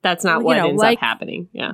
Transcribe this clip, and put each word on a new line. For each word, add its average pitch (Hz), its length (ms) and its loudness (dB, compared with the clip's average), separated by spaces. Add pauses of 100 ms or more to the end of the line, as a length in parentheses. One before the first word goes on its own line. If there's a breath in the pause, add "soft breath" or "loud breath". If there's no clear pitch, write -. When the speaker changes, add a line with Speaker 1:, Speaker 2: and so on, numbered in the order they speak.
Speaker 1:
That's 180 220 -2
not 165 160 2
Speaker 2:
you - 40 -4
Speaker 1:
what 160 120 2
Speaker 2:
know, 175 140 2
Speaker 1:
ends 208 120 0
Speaker 2:
like, 233 160 4
Speaker 1:
up - 60 -4
happening. 147 480 -6
Yeah. - 220 -8